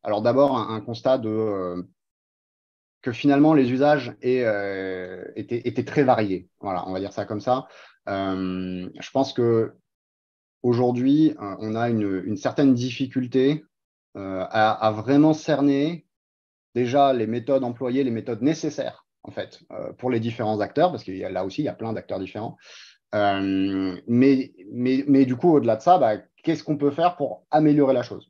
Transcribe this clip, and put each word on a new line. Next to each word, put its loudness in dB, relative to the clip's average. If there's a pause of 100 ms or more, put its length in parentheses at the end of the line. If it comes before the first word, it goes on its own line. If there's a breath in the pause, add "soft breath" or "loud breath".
Alors -2
d'abord, 2
un, -4
un -6
constat -2
de, -6
euh, -4 (1200)
que -6
finalement, 4
les 4
usages 0
est, 0
euh, -4 (120)
étaient, -6
étaient -4
très 0
variés. 0 (120)
Voilà, -6
on -6
va -4
dire -8
ça -6
comme -6
ça. -2 (400 loud breath)
Euh, -4 (100)
je -16
pense 0
que 2 (880)
aujourd'hui, 2
euh, -10
on -6
a -2
une, 0
une -4
certaine 2
difficulté, -2 (520)
euh, -8
à, 2
à 0
vraiment 4
cerner 0 (680)
déjà 2
les 0
méthodes -2
employées, -2
les -2
méthodes -6
nécessaires, -4 (180)
en -16
fait, -12 (100)
euh, -12
pour -6
les 0
différents -4
acteurs, 0
parce -10
qu'il -10
y -8
a, -8
là -4
aussi, -6
il -4
y -4
a -8
plein -8
d'acteurs -8
différents. -10 (580 loud breath)
Euh, 0 (100)
mais, 4 (160)
mais, -2
mais 6
du -2
coup, 4
au-delà 4
de -10
ça, 6
bah, 2 (260)
qu'est-ce -2
qu'on -2
peut 2
faire 0
pour -8
améliorer 4
la 0
chose ? -12